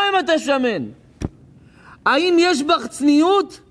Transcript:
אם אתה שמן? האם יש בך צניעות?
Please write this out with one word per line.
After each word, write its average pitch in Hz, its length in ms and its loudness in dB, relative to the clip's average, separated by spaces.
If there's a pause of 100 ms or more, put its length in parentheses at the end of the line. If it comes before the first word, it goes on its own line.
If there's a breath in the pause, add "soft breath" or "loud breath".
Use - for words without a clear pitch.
אם 381 100 2
אתה 320 200 0
שמן? 226 500 -2 (1160 loud breath)
האם 330 340 0
יש 339 240 0
בך 302 240 -2
צניעות? 311 720 0 (120)